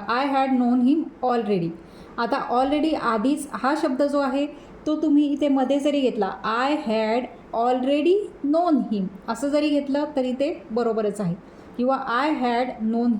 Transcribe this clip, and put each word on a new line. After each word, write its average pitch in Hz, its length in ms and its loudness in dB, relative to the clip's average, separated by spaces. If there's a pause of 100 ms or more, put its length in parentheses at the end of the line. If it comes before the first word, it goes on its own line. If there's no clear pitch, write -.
I 247 180 0
had 269 340 2
known 247 260 2
him 277 420 0
already. 208 400 0 (480)
आता 240 440 0
already, 294 340 2
आधीच 233 580 0
हा 254 280 0
शब्द 285 220 0
जो 285 160 2
आहे 277 520 -4 (160)
तो 302 140 0
तुम्ही 294 240 4
इथे 285 220 0
मध्ये 269 320 2
जरी 285 220 2
घेतला, 208 300 0 (320)
I 277 80 2 (200)
had 220 340 0 (300)
already 254 600 2 (300)
known 320 320 4 (160)
him 196 100 0 (240)
असं 226 220 -4
जरी 302 200 2
घेतलं 285 360 0 (100)
तरी 254 160 -2
ते 277 400 -2
बरोबरच 220 500 -2
आहे, 180 140 -2 (420)
किंवा 254 220 0 (260)
I - 20 0
had 247 640 -2
known 240 280 2